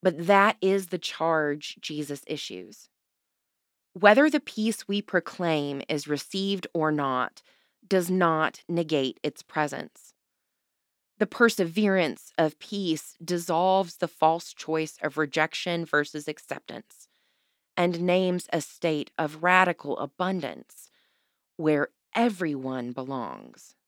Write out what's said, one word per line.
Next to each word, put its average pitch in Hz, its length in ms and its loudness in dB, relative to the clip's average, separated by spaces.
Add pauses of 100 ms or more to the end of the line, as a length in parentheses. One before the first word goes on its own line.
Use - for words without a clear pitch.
But 170 240 0
that 202 340 6
is 190 260 0
the 180 120 -6
charge 156 800 -2
Jesus 143 460 -8
issues. - 640 -12 (1040)
Whether 214 360 8
the 294 100 2
peace - 480 -4
we 202 140 -2
proclaim 156 880 -2
is 147 180 -4
received 190 680 -4
or 156 160 2
not 135 500 -2 (460)
does 185 240 2
not 165 560 2
negate 156 560 -2
its - 180 -6
presence. - 720 -6 (1040)
The 214 80 0
perseverance 190 1120 2
of 156 220 2
peace 180 640 -6
dissolves 175 760 0
the 175 100 -2
false 165 460 0
choice 160 480 -4
of 147 160 -4
rejection 160 680 -2
versus 147 420 -2
acceptance - 840 -12 (680)
and 175 260 2
names 180 520 2
a 160 80 -2
state - 560 -4
of 156 240 -4
radical 180 560 2
abundance 139 920 -6 (680)
where 151 320 2 (280)
everyone 139 760 -2
belongs. 117 840 -10 (120)